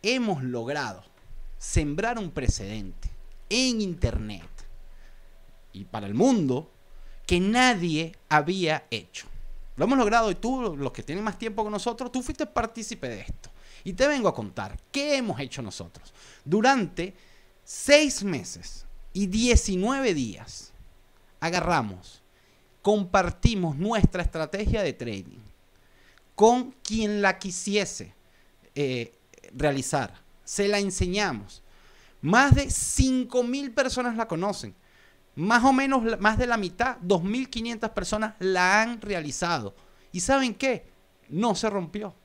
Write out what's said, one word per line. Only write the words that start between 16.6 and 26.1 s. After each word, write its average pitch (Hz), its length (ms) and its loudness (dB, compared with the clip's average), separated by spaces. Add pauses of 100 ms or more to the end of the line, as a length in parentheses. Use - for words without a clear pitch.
seis 285 580 4
meses - 640 -6 (260)
y 196 140 0
diecinueve 220 880 2
días, - 580 -8 (680)
agarramos, 160 840 -2 (600)
compartimos 190 960 2
nuestra 190 460 2
estrategia 196 580 -2
de 156 120 0
trading 101 480 -10 (960)